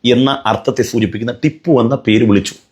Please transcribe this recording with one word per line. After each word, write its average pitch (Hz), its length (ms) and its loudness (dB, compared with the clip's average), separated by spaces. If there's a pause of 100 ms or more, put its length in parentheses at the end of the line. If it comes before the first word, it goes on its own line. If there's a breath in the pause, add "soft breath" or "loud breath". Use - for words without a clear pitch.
(140)
എന്ന 131 160 2 (160)
അർത്ഥത്തെ 110 380 -2
സൂചിപ്പിക്കുന്ന 110 600 -4
ടിപ്പു 156 280 -2 (100)
എന്ന 120 140 0 (120)
പേര് 113 220 2
വിളിച്ചു. 98 260 0 (160)